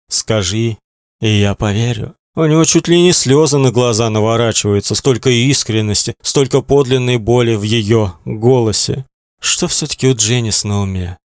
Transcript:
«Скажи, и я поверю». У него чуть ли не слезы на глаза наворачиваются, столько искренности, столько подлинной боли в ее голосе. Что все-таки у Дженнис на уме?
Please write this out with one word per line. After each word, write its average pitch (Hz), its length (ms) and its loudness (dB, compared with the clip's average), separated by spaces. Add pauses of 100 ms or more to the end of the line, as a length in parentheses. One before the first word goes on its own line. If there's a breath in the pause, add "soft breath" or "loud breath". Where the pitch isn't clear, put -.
«Скажи, 110 680 -2 (440)
и 113 60 0
я 101 260 2
поверю». 110 640 -4 (200)
У 160 80 0
него 160 220 4
чуть 165 220 0
ли 175 120 4
не 175 140 4
слезы 143 460 2
на 131 120 2
глаза 117 380 0
наворачиваются, 110 840 0
столько 131 340 0
искренности, 117 920 0
столько 135 380 0
подлинной 127 560 0
боли 117 360 0
в 104 80 -2
ее 107 520 0 (120)
голосе. 120 800 0 (340)
Что - 280 -2
все-таки - 400 -2
у 131 80 2
Дженнис 110 480 -2
на 101 180 -2
уме? 92 380 -6 (120)